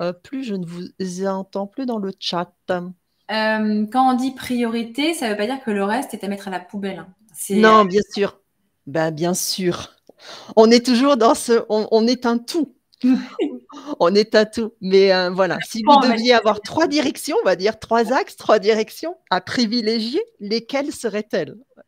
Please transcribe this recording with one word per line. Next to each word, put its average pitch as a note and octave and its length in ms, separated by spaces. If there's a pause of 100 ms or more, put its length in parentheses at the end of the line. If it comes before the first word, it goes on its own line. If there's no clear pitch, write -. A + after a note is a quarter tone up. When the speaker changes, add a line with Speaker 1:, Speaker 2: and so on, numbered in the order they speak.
Speaker 1:
euh, F3 100
plus, C4 320
je A3 120
ne F#3 100
vous F3 220 (400)
entends G3 400
plus C4+ 180
dans A#3 140
le G3 200
chat. F3 320 (200)
Speaker 2:
Euh, F3+ 100 (480)
quand G#3+ 800
on - 40
dit C4 180
priorité, A#3+ 800
ça C4 160
veut G#3 80
pas G#3 80
dire C4 180
que A3+ 80
le G3+ 120
reste A#3 300
est G#3 100
à G3+ 40
mettre G3+ 200
à G3 40
la F3+ 80
poubelle, G3 400
hein. E3 80 (260)
C'est, - 220
Speaker 1:
Non, A3 260
Speaker 2:
euh, G3+ 40
Speaker 1:
bien F#3+ 160 (120)
sûr. G3 260 (480)
Ben, D#3+ 240
bien E3 240
sûr. - 580 (600)
On A3 160
est A#3+ 140
toujours B3+ 300
dans A#3 200
ce, A#3 340
on, G#3+ 220
on A3+ 160
est B3 180
un A#3 120
tout. C#4 360 (300)
Speaker 2:
<laughs> C#4 960
Speaker 1:
On G3+ 160
est G#3+ 200
un G#3+ 100
tout. G#3+ 340
Mais, F#3+ 340
euh, F#3 160
voilà, F#3 380
si A3 160
Speaker 2:
Bon, C#4+ 120
Speaker 1:
vous C4 120
Speaker 2:
bah, A#3 60
Speaker 1:
deviez A3+ 200
avoir G#3+ 280
trois - 260
directions, C#4+ 540
on - 40
va F#3 120
dire G#3 200
trois A3+ 360
axes, F4 240
trois - 200
directions A3 600 (120)
à F3+ 120
privilégier, A#3 840 (160)
lesquelles A#3 540
seraient-elles ? G3+ 640 (300)